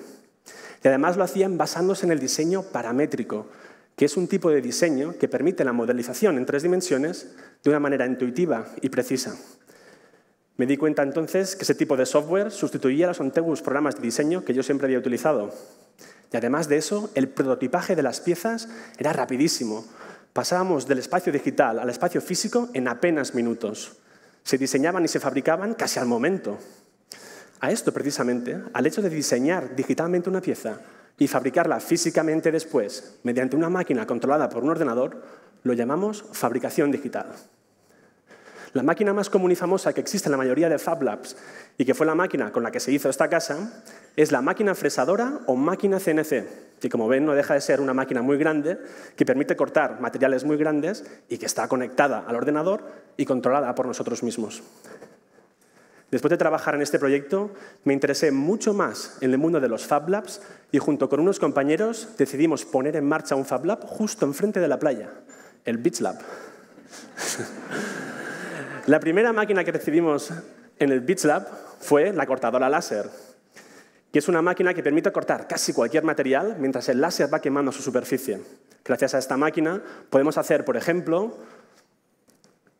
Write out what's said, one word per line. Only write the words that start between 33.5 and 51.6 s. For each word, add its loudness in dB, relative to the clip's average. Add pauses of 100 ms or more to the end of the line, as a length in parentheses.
una 2
máquina 0
controlada 0
por -4
un 2
ordenador, 0 (400)
lo 2
llamamos -2
fabricación 0
digital. -4 (1500)
La 0
máquina 2
más -2
común 4
y 4
famosa 0
que -2
existe -4
en 2
la 2
mayoría 2
de 2
Fab -2
Labs -2 (440)
y 2
que 4
fue 2
la 4
máquina 0
con 0
la -4
que -4
se -2
hizo 2
esta 2
casa, -4 (340)
es 4
la 2
máquina 2
fresadora 0
o 2
máquina 2
C 0
N 4
C, -2 (320)
que -4
como 0
ven 4
no 2
deja 2
de 2
ser 2
una 0
máquina 0
muy 2
grande 0 (360)
que 2
permite 2
cortar 2
materiales 2
muy 2
grandes 0 (260)
y -6
que -8
está -2